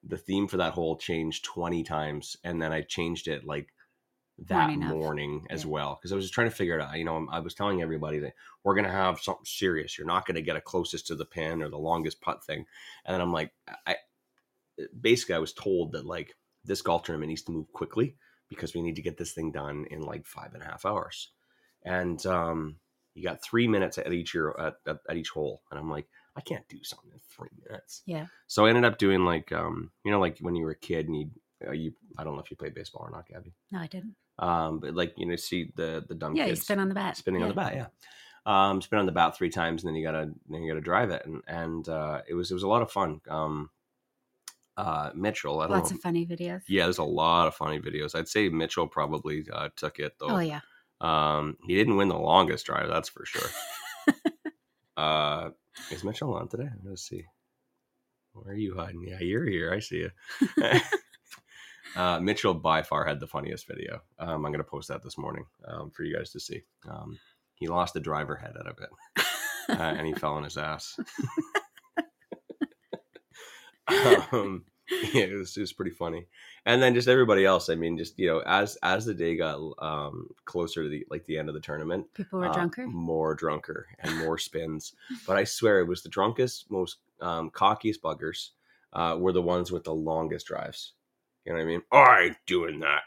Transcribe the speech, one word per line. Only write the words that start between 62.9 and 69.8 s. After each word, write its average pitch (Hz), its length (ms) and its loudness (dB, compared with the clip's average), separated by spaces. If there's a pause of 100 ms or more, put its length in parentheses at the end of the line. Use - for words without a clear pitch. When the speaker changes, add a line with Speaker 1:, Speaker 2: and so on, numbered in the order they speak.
Speaker 1:
had 76 140 -2
the 78 80 -8
funniest 73 400 -6
video. - 340 -10 (160)
Um, 80 280 -4
I'm 73 60 -4
gonna 73 120 -2
post - 240 -10
that 69 160 -8
this 65 140 -14
morning, 71 280 -8 (220)
um, 78 240 -10
for - 120 -10
you 76 120 -4
guys - 160 -6
to - 80 -14
see. - 240 -12 (240)
Um, 76 320 -12 (360)
he 82 120 -6
lost 87 260 0
the 82 60 -2
driver 76 360 -4
head 50 240 -14
out 50 80 -10
of 50 120 -12
it, 50 100 -12 (280)
Speaker 2:
<laughs> - 520 -4
Speaker 1:
uh, - 40 2 (220)